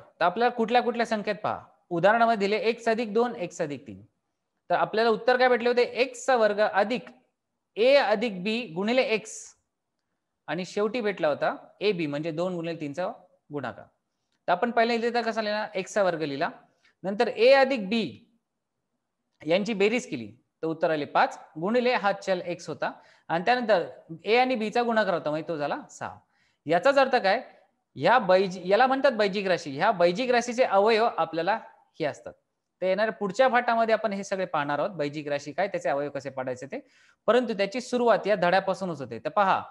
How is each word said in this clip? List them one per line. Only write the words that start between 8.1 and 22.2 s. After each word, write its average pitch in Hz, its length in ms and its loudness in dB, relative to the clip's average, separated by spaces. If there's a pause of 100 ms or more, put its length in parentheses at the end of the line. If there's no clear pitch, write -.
बी 214 180 -2 (140)
गुणिले 220 280 0
एक्स. - 520 -6 (960)
आणि 170 160 -6
शेवटी 208 360 -4
भेटला 196 280 -2
होता 147 260 -2 (260)
ए 208 120 2
बी, 170 140 -4
म्हणजे 151 240 -4
दोन 180 240 -4
गुणिले 165 260 -8
तीनचा 156 280 -6 (440)
गुणाकार. 123 320 -10 (640)
तर 170 40 2
आपण 233 180 0
पहिला 233 220 2
इथे 233 220 -2
तर 240 80 0
कसा 220 200 -4
लिहिला? 208 320 -4
एक्सचा 196 280 -2
वर्ग 165 200 0
लिहिला. 151 280 -4 (540)
नंतर 208 240 0
ए 226 240 4
अधिक 269 360 4
बी 226 140 0 (1400)
यांची 190 320 0
बेरीज 208 320 0
केली, 117 200 -8 (360)
तर 160 40 -4
उत्तर 160 240 -2
आले 147 140 -2
पाच, 175 340 0 (220)
गुणिले 240 340 0
हा 202 180 0
चल 190 280 -4